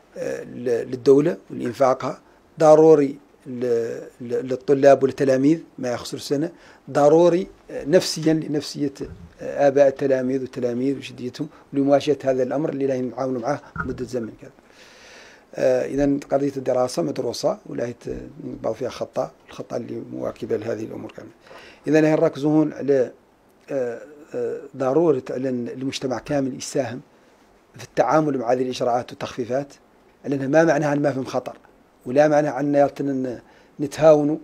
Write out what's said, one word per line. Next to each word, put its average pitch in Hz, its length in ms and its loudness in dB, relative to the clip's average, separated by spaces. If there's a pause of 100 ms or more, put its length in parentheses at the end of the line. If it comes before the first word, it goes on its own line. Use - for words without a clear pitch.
(160)
آه، - 280 -10
ل-، 123 460 -4
للدولة 139 460 4 (140)
ولإنفاقها، 127 720 -2 (380)
ضروري 156 600 8 (280)
ل-، 120 540 -4 (200)
ل-، 120 140 -8
للطلاب 131 680 4
والتلاميذ 135 560 2 (200)
ما 123 140 -6
يخص 113 220 -8
السنة 143 360 -4 (400)
ضروري، 165 560 4 (240)
آه، - 140 -10
نفسيًا 160 500 2
لنفسية، 147 580 -4 (480)
آه، 139 280 0
آباء 139 200 6
التلاميذ 131 520 0
والتلاميذ 123 580 -4
وشديتهم 123 500 -10 (240)
لمواجهة 139 520 2
هذا 131 180 2
الأمر 135 260 -2
اللي 139 180 -2
راح 131 100 -2
نعاونوا 127 440 -4
معاه 131 200 -4 (160)
مدة 127 280 -8
زمن 113 360 -8
كذا. - 100 -20 (1040)
آه، 131 320 0
إذن 139 340 0 (100)
قضية 139 260 0
الدراسة 127 460 -2
مدروسة 135 640 -4
ولا 120 200 -8
يت-، - 220 -12 (360)
نقبل 123 300 -8
فيها 123 140 -8
خطة، - 420 -8 (180)
الخطة - 280 -12
اللي 117 260 -10 (100)
مواكبة 117 440 -6
لهذه 110 280 -6
الأمور - 280 -12
كاملة. - 200 -18 (540)
إذن 156 180 6
هي 156 80 4
نركزوا 151 380 2
هون 151 220 4
على، 131 400 0 (580)
آه، 120 300 -4 (340)
آه، 120 260 -6 (160)
ضرورة 135 540 2
على 127 180 -4
المجتمع 127 720 -6
كامل 139 380 -4
يساهم 127 440 -6 (760)
في 113 80 -18
التعامل 135 540 0
مع 120 140 0
هذه 127 100 2
الإجراءات 123 480 -2
والتخفيفات، 123 640 -8 (500)
لأنها 135 220 -4
ما 156 180 4
معناها 151 280 2
أن 143 100 0
ما 143 100 0
فيهم 131 120 -6
خطر، - 320 -6 (500)
ولا 143 220 4
معناها 147 320 0
أن 143 140 0
يرتن 135 640 0 (420)
نتهاونوا، 151 640 4